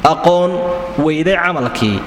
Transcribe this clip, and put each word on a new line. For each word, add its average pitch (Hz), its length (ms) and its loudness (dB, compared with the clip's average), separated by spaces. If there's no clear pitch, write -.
Aqoon 175 480 2
weyday 160 320 2
camalkii 123 720 -2